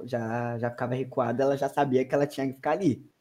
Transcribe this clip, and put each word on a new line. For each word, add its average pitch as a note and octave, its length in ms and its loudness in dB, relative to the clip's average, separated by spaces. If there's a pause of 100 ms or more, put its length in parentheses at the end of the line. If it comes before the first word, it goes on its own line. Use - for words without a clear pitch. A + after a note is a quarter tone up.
já, A#2+ 540 -4
já A#2 120 -2
ficava B2 240 -4
recuada, C3 480 0
ela C3+ 140 4
já C3+ 120 0
sabia C3+ 340 2
que B2+ 120 -2
ela C#3+ 120 4
tinha C#3 220 -4
que B2+ 60 -6
ficar - 180 -2
ali. E3 340 0 (140)